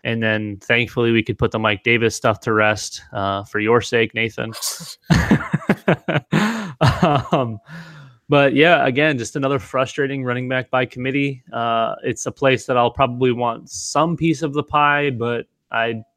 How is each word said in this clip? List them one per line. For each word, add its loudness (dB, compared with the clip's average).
And -4
then -2
thankfully 0
we 2
could -4
put 0
the -4
Mike 0
Davis 2
stuff 0
to -2
rest, 0
uh, -4
for -8
your 4
sake, 0
Nathan. -4
<laughs> 0
Um, -2
but 4
yeah, 6
again, 2
just -8
another 0
frustrating -2
running -4
back -4
by 2
committee. -4
Uh, 0
it's -6
a -6
place 0
that 0
I'll 4
probably 0
want -4
some -2
piece -2
of -4
the -2
pie, 2
but -4
I -2